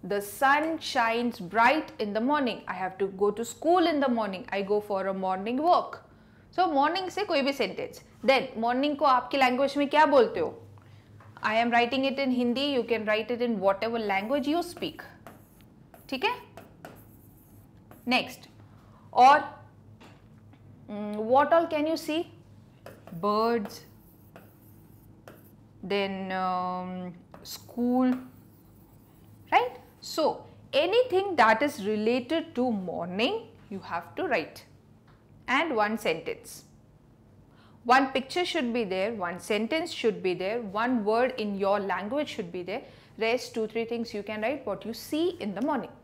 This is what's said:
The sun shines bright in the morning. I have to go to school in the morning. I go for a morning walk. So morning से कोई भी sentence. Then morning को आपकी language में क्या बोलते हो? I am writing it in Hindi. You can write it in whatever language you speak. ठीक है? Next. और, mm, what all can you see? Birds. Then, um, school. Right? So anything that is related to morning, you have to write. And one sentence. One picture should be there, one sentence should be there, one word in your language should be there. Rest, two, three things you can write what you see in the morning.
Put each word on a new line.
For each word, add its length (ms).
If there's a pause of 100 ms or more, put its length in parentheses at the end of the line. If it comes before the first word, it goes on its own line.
The 180
sun 560
shines 600
bright 580
in 140
the 80
morning. 480
I 60
have 240
to 100
go 240
to 120
school 400
in 140
the 100
morning. 440
I 100
go 180
for 280
a 60
morning 420
walk. 480 (480)
So 200
morning 380
से 160
कोई 160
भी 100
sentence. 500 (200)
Then 240 (100)
morning 400
को 80
आपकी 340
language 380
में 120
क्या 180
बोलते 340
हो? 140 (880)
I 120
am 180
writing 320
it 140
in 120
Hindi. 440
You 100
can 220
write 260
it 100
in 160
whatever 400
language 480
you 160
speak. 400 (1040)
ठीक 160
है? 100 (1700)
Next. 420 (640)
और, 300 (1500)
mm, 260
what 360
all 140
can 220
you 80
see? 240 (1000)
Birds. 640 (2000)
Then, 500
um, 800 (300)
school. 720 (1400)
Right? 280 (220)
So 460 (260)
anything 640
that 260
is 220
related 680
to 160
morning, 800 (200)
you 120
have 360
to 100
write. 380 (840)
And 260
one 240
sentence. 640 (1200)
One 280
picture 320
should 280
be 120
there, 300
one 260
sentence 520
should 300
be 120
there, 260
one 440
word 340
in 180
your 240
language 480
should 240
be 100
there. 200 (360)
Rest, 360
two, 120
three 200
things 280
you 80
can 200
write 240
what 180
you 80
see 380 (100)
in 140
the 80
morning. 280 (140)